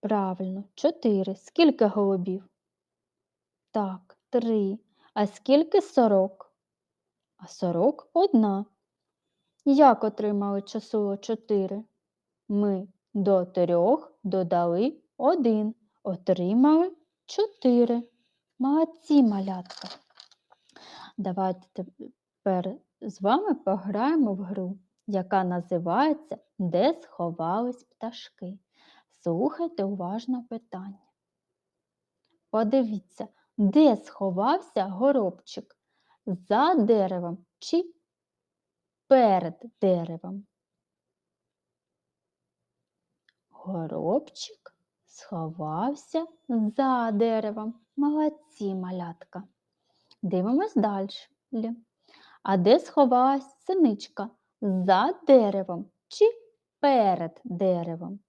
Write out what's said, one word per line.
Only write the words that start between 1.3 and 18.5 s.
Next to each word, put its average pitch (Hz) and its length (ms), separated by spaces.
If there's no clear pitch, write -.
Скільки 269 500
голубів? 196 580
Так, 190 480
три. 220 480
А 208 120
скільки 320 560
сорок? 196 720
А 175 100
сорок 185 640
одна. 220 520
Як 277 400
отримали 202 580
число 208 540
чотири? 202 680
Ми 202 400
до 196 300
трьох 180 680
додали 185 760
один, 233 580
отримали 233 960
чотири. 240 760